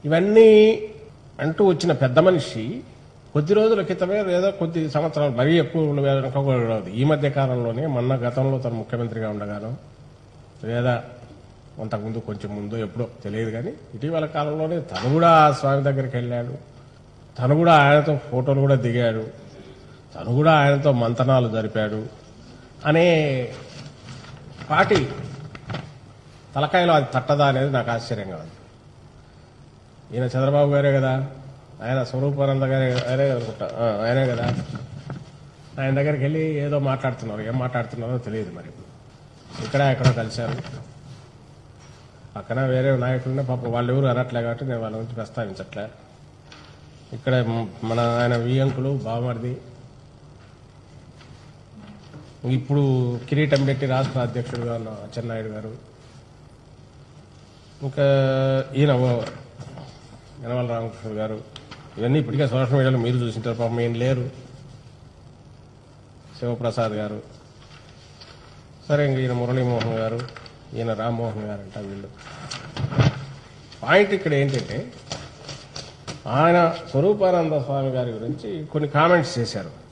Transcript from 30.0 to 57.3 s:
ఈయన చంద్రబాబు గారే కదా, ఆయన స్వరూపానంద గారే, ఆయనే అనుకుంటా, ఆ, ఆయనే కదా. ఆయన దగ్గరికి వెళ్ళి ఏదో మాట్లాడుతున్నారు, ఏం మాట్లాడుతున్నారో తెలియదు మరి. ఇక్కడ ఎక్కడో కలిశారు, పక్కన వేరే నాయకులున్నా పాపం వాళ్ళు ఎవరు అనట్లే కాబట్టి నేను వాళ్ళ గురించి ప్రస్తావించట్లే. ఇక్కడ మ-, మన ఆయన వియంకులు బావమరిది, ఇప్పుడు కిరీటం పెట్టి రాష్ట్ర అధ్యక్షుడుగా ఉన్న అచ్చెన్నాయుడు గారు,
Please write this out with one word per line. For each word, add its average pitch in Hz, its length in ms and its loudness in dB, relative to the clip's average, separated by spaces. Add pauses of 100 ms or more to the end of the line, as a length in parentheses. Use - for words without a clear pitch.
ఈయన 123 100 -2
చంద్రబాబు 139 460 2
గారే 143 220 4
కదా, 135 380 0 (520)
ఆయన 127 200 -2
స్వరూపానంద 135 600 0
గారే, 131 480 0
ఆయనే 135 200 2
అనుకుంటా, 110 440 -4
ఆ, 110 300 0
ఆయనే 127 220 2
కదా. 120 300 -2 (1200)
ఆయన 135 140 0
దగ్గరికి 143 280 0
వెళ్ళి 156 180 0
ఏదో 147 380 -2
మాట్లాడుతున్నారు, 127 640 -4
ఏం 113 180 -4
మాట్లాడుతున్నారో 123 600 -4
తెలియదు 104 340 -6
మరి. - 160 -16 (960)
ఇక్కడ 139 160 0
ఎక్కడో 127 320 2
కలిశారు, 117 640 -6 (1600)
పక్కన 117 300 -6
వేరే 131 300 2
నాయకులున్నా 127 460 -2
పాపం 123 300 -4
వాళ్ళు 123 200 0
ఎవరు 135 140 2
అనట్లే 120 360 -2
కాబట్టి 117 220 -6
నేను 120 160 -4
వాళ్ళ 110 160 -8
గురించి 113 180 -10
ప్రస్తావించట్లే. 104 720 -10 (1200)
ఇక్కడ 123 280 -2
మ-, 117 260 -2 (180)
మన 113 160 0
ఆయన 120 360 2
వియంకులు 131 680 0
బావమరిది, 120 520 -6 (3000)
ఇప్పుడు 127 680 0 (100)
కిరీటం 143 360 2
పెట్టి 135 220 -2
రాష్ట్ర 131 340 0
అధ్యక్షుడుగా 120 540 -4
ఉన్న 113 140 -8
అచ్చెన్నాయుడు 110 600 -10
గారు, 107 260 -12 (2000)